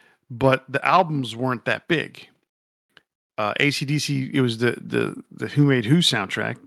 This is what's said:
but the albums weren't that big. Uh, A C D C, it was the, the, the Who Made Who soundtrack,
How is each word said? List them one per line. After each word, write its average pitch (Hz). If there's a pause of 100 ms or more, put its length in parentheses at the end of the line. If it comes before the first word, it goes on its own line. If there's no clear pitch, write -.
(300)
but 131
the 131
albums 147
weren't 127
that 113
big. - (1120)
Uh, 104
A 143
C 139
D 147
C, 135
it 135
was 117
the, 120 (100)
the, - (140)
the -
Who 143
Made 131
Who 131
soundtrack, 110